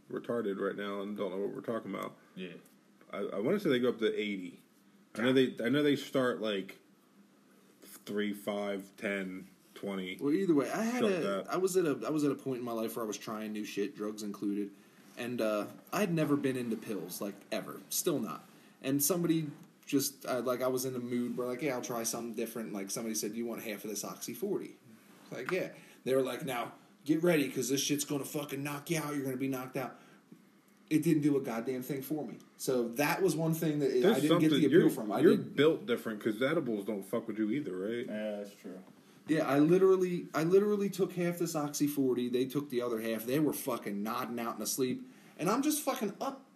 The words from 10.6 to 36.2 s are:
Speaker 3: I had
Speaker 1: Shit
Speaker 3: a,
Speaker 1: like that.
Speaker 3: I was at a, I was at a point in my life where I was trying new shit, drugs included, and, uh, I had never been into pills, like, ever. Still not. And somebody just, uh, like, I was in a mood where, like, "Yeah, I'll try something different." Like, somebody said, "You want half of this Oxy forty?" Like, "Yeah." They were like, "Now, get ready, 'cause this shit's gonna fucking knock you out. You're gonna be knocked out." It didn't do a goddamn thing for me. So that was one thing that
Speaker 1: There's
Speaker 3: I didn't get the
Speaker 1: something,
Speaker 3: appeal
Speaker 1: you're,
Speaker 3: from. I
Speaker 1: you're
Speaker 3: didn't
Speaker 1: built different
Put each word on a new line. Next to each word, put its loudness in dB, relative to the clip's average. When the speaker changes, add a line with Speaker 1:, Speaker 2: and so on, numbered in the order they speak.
Speaker 3:
I 0
had 0
Speaker 1:
Shit 4
Speaker 3:
a, 2
Speaker 1:
like -2
that. -2
Speaker 3:
I 0
was 2
at 4
a, 0
I -2
was 2
at 4
a 0
point -4
in -6
my -4
life -2
where -4
I -4
was -4
trying -6
new -4
shit, -4
drugs -6
included, -4
and, -4
uh, 2
I 0
had 2
never 2
been 2
into -2
pills, -6
like, -6
ever. -6
Still 0
not. -8
And 0
somebody 2
just, 0
uh, -2
like, 0
I 0
was 0
in -4
a -4
mood -2
where, -2
like, -4
"Yeah, 0
I'll -4
try -4
something -4
different." -6
Like, -6
somebody -4
said, -2
"You -4
want -6
half -8
of -8
this -6
Oxy -8
forty?" -4
Like, -8
"Yeah." -2
They 2
were 4
like, -2
"Now, -4
get 2
ready, 4
'cause -2
this 2
shit's 0
gonna -2
fucking -6
knock -6
you 0
out. -4
You're -2
gonna -2
be -2
knocked -4
out." -6
It 4
didn't 4
do 6
a 2
goddamn -4
thing -4
for -4
me. -10
So 2
that 2
was 4
one 2
thing 0
that 4
Speaker 1:
There's 4
Speaker 3:
I 6
didn't 6
get 6
the 6
Speaker 1:
something, 6
Speaker 3:
appeal 8
Speaker 1:
you're, 8
Speaker 3:
from. -4
I 0
Speaker 1:
you're 8
Speaker 3:
didn't -2
Speaker 1:
built 6
different -2